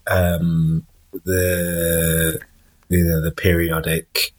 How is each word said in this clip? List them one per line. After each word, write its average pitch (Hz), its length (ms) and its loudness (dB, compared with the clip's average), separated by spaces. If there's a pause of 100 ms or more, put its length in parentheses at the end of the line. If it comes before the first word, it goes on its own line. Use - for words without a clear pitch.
um, 82 800 0 (380)
the, 85 1160 0 (480)
you 90 160 4
know, 82 160 2
the 80 120 -2
periodic 82 1080 -2